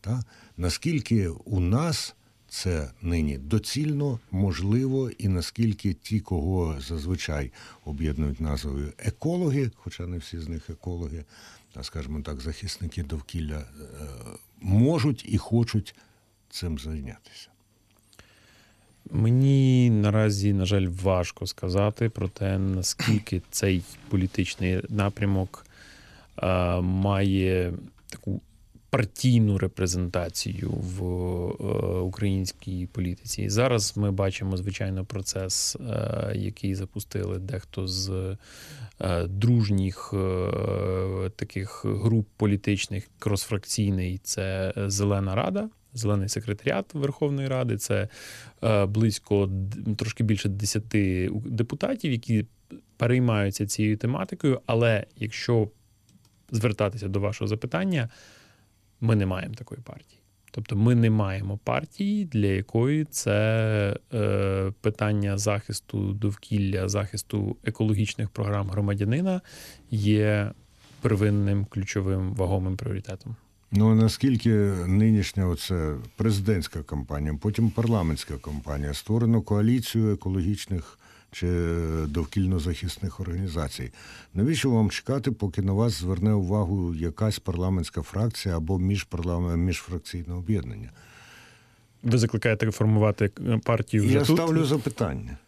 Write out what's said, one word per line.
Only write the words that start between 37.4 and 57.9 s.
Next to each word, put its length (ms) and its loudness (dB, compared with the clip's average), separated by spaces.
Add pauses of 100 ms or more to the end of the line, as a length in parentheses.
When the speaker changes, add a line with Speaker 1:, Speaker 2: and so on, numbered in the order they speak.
Speaker 2:
з, 500 -4 (640)
е, 260 0
дружніх, 880 2
е, 1200 -2
таких 480 -8
груп 520 2
політичних, 720 0 (100)
кросфракційний, 1040 -2
це 540 -4
Зелена 580 0
Рада, 340 -2 (260)
Зелений 340 0
секретаріат 640 -4
Верховної 540 -2
Ради, 280 0
це, 320 -2 (560)
е, 220 4
близько 600 2
д-, 480 -2
трошки 300 -2
більше 240 0
десяти 800 0
у-, 120 -4
депутатів, 720 -2
які 340 0 (500)
переймаються 680 2
цією 300 0
тематикою. 680 -2
Але 400 2 (100)
якщо 520 0 (840)
звертатися 580 0
до 120 0
вашого 280 -2
запитання, 600 -2 (920)